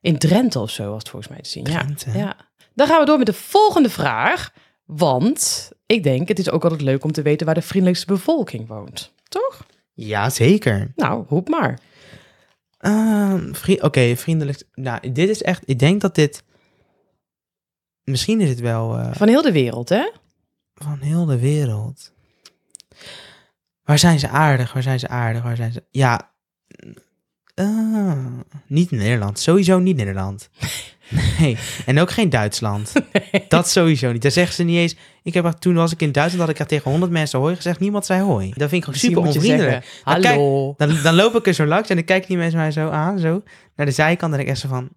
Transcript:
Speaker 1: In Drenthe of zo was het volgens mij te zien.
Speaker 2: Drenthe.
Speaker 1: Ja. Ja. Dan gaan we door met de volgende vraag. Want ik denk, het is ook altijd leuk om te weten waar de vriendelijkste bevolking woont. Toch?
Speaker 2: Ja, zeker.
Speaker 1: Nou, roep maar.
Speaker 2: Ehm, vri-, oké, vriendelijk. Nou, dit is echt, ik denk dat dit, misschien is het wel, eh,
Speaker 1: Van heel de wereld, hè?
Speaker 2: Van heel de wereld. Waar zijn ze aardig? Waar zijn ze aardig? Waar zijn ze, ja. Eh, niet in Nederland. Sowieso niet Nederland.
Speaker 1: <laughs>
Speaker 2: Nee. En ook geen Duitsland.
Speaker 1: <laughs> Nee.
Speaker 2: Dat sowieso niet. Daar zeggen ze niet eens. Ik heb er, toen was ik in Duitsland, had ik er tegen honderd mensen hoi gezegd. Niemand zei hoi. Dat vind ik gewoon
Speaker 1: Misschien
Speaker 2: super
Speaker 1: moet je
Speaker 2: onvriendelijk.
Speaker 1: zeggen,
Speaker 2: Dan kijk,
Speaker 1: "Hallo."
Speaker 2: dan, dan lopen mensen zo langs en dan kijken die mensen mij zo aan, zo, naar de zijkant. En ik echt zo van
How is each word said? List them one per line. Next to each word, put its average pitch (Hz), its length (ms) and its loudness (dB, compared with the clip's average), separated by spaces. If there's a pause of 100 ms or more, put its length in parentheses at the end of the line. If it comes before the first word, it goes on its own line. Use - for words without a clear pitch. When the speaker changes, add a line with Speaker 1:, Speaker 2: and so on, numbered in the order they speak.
Speaker 1:
In 165 160 0
Drenthe 180 420 2
of 110 100 -6
zo 104 200 -8
was 107 80 -8
het - 120 -14
volgens - 220 -16
mij - 100 -18
te - 80 -16
zien. - 140 -12
Speaker 2:
Drenthe. 147 480 -4
Speaker 1:
Ja. 107 60 -2
Ja. 202 180 -4 (380)
Dan 277 140 4
gaan 320 120 6
we 294 60 6
door 302 120 4
met 254 100 2
de 208 60 0
volgende 392 560 2
vraag. 147 600 -2 (340)
Want 156 840 -2 (160)
ik 220 180 0
denk, 143 240 0
het 190 120 -2
is 180 100 -2
ook 160 140 -2
altijd 160 180 0
leuk 135 220 0
om 156 80 -2
te 151 100 -4
weten 151 240 0
waar 160 100 0
de 165 60 -2
vriendelijkste 180 520 0
bevolking 185 540 -4
woont. 104 460 -16 (140)
Toch? - 380 -8 (280)
Speaker 2:
Ja, 107 360 -2
zeker. 123 680 2
Speaker 1:
Nou, 226 340 -2
roep 180 200 -2
maar. 214 300 -2 (1000)
Speaker 2:
Ehm, 208 760 0
vri-, - 280 -2
oké, 123 340 2
vriendelijk. 151 480 -4 (100)
Nou, 131 380 -8
dit 165 180 0
is 214 120 -2
echt, 180 240 -2
ik 123 140 -2
denk 180 220 4
dat 190 140 -2
dit, - 280 0 (1600)
misschien 208 380 -2
is 156 80 2
het 120 100 -2
wel, 113 380 -2
eh, 117 160 -4
Speaker 1:
Van 208 140 2
heel 262 140 6
de 294 100 2
wereld, 120 380 0
hè? 269 200 0 (640)
Speaker 2:
Van 147 280 -8
heel 160 240 0
de 135 140 0
wereld. 127 720 -2 (1700)
Waar 147 160 4
zijn 165 200 6
ze 139 80 -2
aardig? 135 460 2
Waar 131 100 -4
zijn 131 160 -2
ze 120 80 -8
aardig? 117 360 -4
Waar 117 120 -4
zijn 117 160 -4
ze, 120 200 -10
ja. 127 420 0 (1200)
Eh, 214 600 0 (540)
niet 165 240 2
in 127 60 -2
Nederland. 104 420 0
Sowieso 185 400 4
niet 180 180 2
Nederland. 98 520 -4 (100)
Speaker 1:
<laughs> - 340 -8 (460)
Speaker 2:
Nee. 131 180 4 (280)
En 135 140 2
ook 175 120 2
geen 214 180 0
Duitsland. 107 640 -2
Speaker 1:
<laughs> - 380 -2
Nee. 190 160 -2
Speaker 2:
Dat 170 220 2
sowieso 143 420 2
niet. 117 100 -4
Daar 139 100 2
zeggen 175 240 0
ze 175 80 -2
niet 170 140 2
eens. 170 180 0 (280)
Ik 170 100 -8
heb 175 120 0
er, 165 140 -2
toen 180 160 2
was 165 160 2
ik 165 100 -6
in 151 100 0
Duitsland, 170 340 0
had 156 100 -2
ik - 60 -16
er 147 60 -4
tegen 139 240 -2
honderd 170 200 0
mensen 156 280 0
hoi 160 160 0
gezegd. 175 240 -4
Niemand 202 260 -2
zei 185 160 0
hoi. 123 240 0
Dat 131 240 -4
vind - 20 -2
ik 175 120 0
gewoon - 60 -10
Speaker 1:
Misschien 135 220 0
Speaker 2:
super 170 120 2
Speaker 1:
moet 151 100 2
je 131 60 2
Speaker 2:
onvriendelijk. 147 440 2
Speaker 1:
zeggen, - 300 -6
Speaker 2:
Dan 180 80 2
kijk, 147 140 4
Speaker 1:
"Hallo." 139 420 0
Speaker 2:
dan, 151 260 2
dan 165 120 4
lopen 220 180 6 (100)
mensen 180 100 2
zo 160 120 2
langs 190 240 0
en 190 60 2
dan 165 100 -2
kijken 185 220 -2
die 185 100 -2
mensen 165 220 0
mij 156 120 0
zo 156 180 -2
aan, 160 300 -2
zo, 170 240 -2 (320)
naar 147 100 -2
de 143 60 0
zijkant. 156 420 0
En 139 60 -2
ik 143 80 -4
echt 135 120 -4
zo 139 80 -8
van 127 300 -6